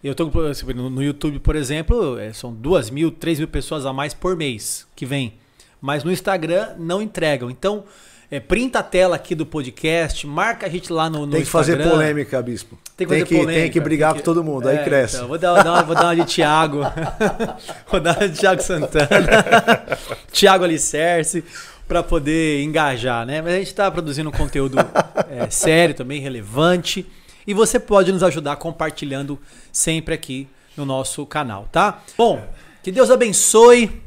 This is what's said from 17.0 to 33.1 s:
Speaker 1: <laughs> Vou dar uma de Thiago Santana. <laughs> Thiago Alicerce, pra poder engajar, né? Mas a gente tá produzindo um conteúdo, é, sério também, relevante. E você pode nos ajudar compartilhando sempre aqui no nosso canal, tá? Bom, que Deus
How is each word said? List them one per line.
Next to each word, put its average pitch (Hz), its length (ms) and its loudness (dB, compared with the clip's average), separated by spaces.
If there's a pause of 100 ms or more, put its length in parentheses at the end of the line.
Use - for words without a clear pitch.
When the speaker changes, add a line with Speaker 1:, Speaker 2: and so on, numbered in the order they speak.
Speaker 1:
<laughs> - 540 -10
Vou 196 100 0
dar 160 180 2
uma 202 100 2
de 156 100 -6
Thiago 190 240 4
Santana. 151 460 0
<laughs> - 800 4 (440)
Thiago 190 340 4
Alicerce, 160 760 0 (460)
pra 170 160 0
poder 156 580 0
engajar, 127 640 -2
né? 151 160 -6
Mas 170 120 -2
a 190 40 0
gente 190 160 -8
tá 196 160 2
produzindo 156 380 -6
um 143 40 -8
conteúdo, 135 440 0 (520)
é, 120 220 -6
sério 160 440 4
também, 135 260 -8
relevante. 139 840 -2 (420)
E 208 80 -4
você 214 260 4
pode 196 320 4
nos 180 100 0
ajudar 156 340 0
compartilhando 147 840 -8 (340)
sempre 160 420 -2
aqui 135 320 -10 (300)
no 143 80 -6
nosso 135 420 -4
canal, 113 460 -6
tá? 190 280 2 (160)
Bom, 214 240 2 (420)
que 185 100 -8
Deus 233 180 6